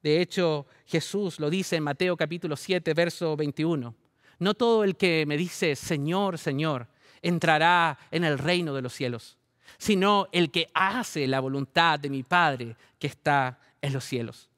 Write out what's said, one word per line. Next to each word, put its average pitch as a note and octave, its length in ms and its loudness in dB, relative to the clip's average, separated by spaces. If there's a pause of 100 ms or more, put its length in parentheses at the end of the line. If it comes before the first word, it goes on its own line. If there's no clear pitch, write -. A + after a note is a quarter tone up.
De D#3 180 2
hecho, E3 460 -2 (180)
Jesús F3 560 -4
lo D3+ 80 -2
dice F3+ 280 -2
en D#3 80 -2
Mateo E3 340 0
capítulo D#3+ 360 -4
siete, E3+ 380 -2
verso E3 420 0
veintiuno. D3 600 -2 (460)
"No F#3+ 120 2
todo A3+ 320 2
el G3 100 0
que D#3+ 320 2
me D3 120 0
dice, E3 360 -2
'Señor, F3 640 -2
Señor', C#3+ 500 -2 (360)
entrará E3 760 4 (140)
en E3+ 140 0
el D3+ 120 2
reino D#3+ 380 0
de C3+ 80 -4
los B2 100 -8
cielos, B2 460 -8 (400)
sino G3+ 540 2
el E3+ 180 2
que E3 240 -2
hace F#3+ 520 -2
la C3+ 140 0
voluntad C#3 580 0
de C#3+ 120 -6
mi C3+ 140 -6
Padre C3+ 520 0 (220)
que - 80 -6
está C3+ 520 -2 (220)
en C#3 140 -4
los C3 100 -6
cielos". A#2 540 -8